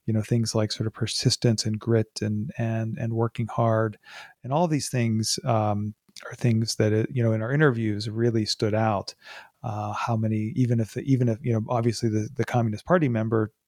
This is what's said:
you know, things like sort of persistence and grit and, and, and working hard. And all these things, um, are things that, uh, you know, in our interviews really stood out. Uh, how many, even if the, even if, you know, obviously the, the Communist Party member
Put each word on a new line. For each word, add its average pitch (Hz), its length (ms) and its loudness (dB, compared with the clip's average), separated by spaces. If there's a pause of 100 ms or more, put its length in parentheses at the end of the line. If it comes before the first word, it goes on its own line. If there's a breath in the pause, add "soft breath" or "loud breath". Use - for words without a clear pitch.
you 117 60 0
know, 110 100 2
things 117 320 0
like 107 180 0
sort 107 140 -4
of 110 60 -6
persistence - 720 0
and 110 140 -2
grit 113 420 0
and, 107 380 -4
and, 113 400 -4
and 113 140 -4
working 113 340 -2
hard. 110 520 0 (460 loud breath)
And 127 80 -6
all 165 160 2
these 151 200 -2
things, 113 560 0
um, 107 500 0 (320)
are - 80 -12
things 113 420 2
that, 107 160 4
uh, 110 180 2
you 127 120 -2
know, 113 100 4
in 110 100 0
our 117 100 -4
interviews 117 560 2
really 113 360 2
stood 107 300 0
out. 107 400 0 (500 loud breath)
Uh, 104 280 -6
how 117 240 -2
many, 110 400 -2
even 120 240 2
if 107 120 -4
the, - 100 -8
even 127 260 2
if, 110 120 0
you 123 120 -2
know, 110 160 2
obviously 117 400 0
the, 107 260 -2
the 113 100 -2
Communist 113 400 -2
Party 160 240 2
member 113 440 0 (160)